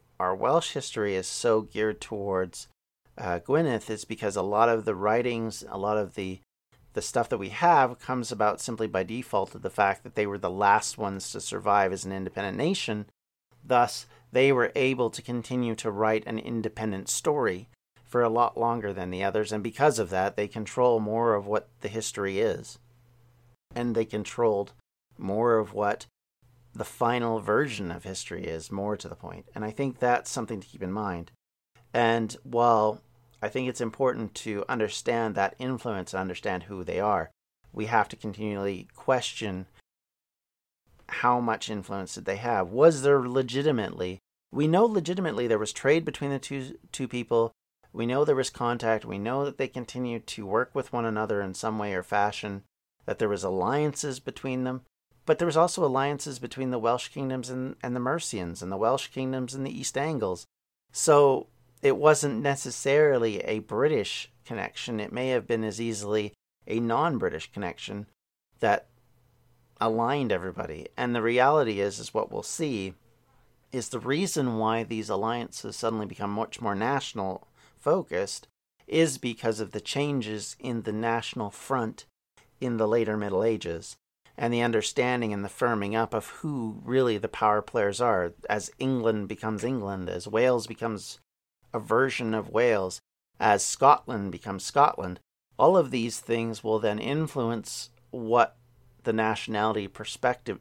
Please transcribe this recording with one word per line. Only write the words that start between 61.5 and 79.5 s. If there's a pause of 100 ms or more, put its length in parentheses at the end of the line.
it
wasn't
necessarily
a
British (140)
connection.
It
may
have
been
as
easily (340)
a
non-British
connection (520)
that (920)
aligned
everybody. (100)
And
the
reality
is,
is
what
we'll
see, (760)
is
the
reason
why
these
alliances
suddenly
become
much
more
national (320)
focused (400)
is
because